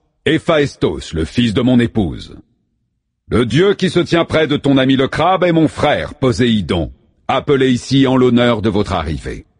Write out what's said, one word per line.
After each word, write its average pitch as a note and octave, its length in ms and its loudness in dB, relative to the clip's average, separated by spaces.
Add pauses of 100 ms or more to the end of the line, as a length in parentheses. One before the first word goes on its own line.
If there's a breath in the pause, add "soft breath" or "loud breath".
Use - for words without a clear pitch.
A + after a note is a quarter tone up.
(260)
Héphaïstos, C#3 880 -2
le D#2+ 120 -2
fils A#2 280 -2
de B2+ 80 0
mon B2 180 4
épouse. F#2 580 -4 (920)
Le A2 160 0
dieu E3+ 300 0
qui F#3 140 -2
se F3 100 0
tient E3 260 0
près D#3 220 0
de C#3 100 -2
ton C#3 200 0
ami C3 180 2
le C3 120 0
crabe E3+ 360 0
est F3 80 2
mon D#3+ 160 2
frère, G#2 480 -2
Poséidon, G#2 760 -2 (340)
appelé C3+ 440 0
ici C3 360 0
en C3 100 2
l'honneur A#2+ 440 2
de G#2+ 80 0
votre G2+ 240 -2
arrivée. D2 520 -6 (140)